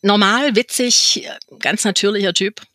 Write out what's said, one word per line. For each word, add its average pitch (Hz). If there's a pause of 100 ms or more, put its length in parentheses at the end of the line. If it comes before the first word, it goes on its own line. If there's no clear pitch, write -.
normal, 208
witzig, - (320)
ganz 165
natürlicher 202
Typ 196 (140)